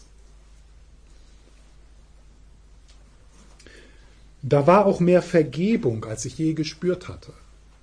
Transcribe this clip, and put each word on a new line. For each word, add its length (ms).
Da 240
war 200
auch 140
mehr 220
Vergebung, 800
als 200
ich 140
je 160
gespürt 540
hatte. 240